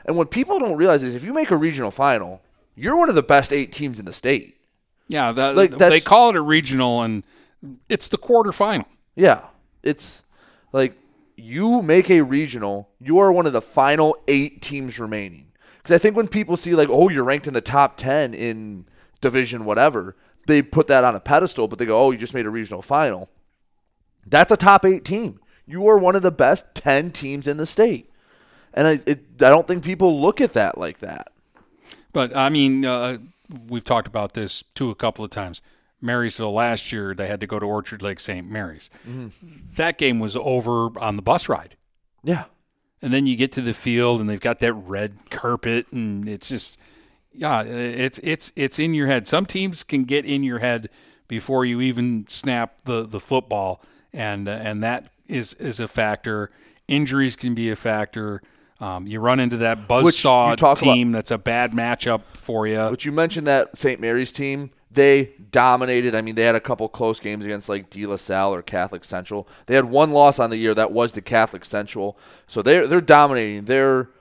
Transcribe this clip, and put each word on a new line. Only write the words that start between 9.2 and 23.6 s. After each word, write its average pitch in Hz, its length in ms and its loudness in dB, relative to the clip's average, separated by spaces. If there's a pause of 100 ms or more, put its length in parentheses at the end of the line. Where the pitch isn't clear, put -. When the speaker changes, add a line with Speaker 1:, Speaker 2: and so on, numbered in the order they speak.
Speaker 1:
it's - 400 -6 (500)
like, 131 240 0 (400)
you 190 460 -2
make 180 280 4
a 175 120 8
regional, 123 680 -4 (100)
you 147 180 2
are 196 140 8
one 175 140 2
of 143 60 0
the 113 100 0
final 151 540 2 (120)
eight 143 340 0
teams 135 360 -10
remaining. 101 500 -10 (340)
'Cause - 100 -2
I 170 60 10
think 208 180 2
when 226 120 0
people 180 280 -2
see, 170 180 -2
like, 151 160 4
"Oh, 165 200 6
you're 135 140 -2
ranked 143 220 -2
in 143 60 -6
the 120 80 -2
top 135 380 0
ten 135 340 -2
in 110 540 -10 (340)
division 120 460 -2
whatever," 107 500 0 (300)
they 147 160 4
put 151 240 0
that 135 180 4
on 120 100 2
a 98 60 -10
pedestal, 143 480 0
but 113 100 -12
they 120 60 -4
go, 110 160 2
"Oh, 135 100 4
you 127 60 -2
just 113 160 -10
made 120 140 -4
a 107 40 -8
regional 104 300 -10
final." 117 480 -2 (1000)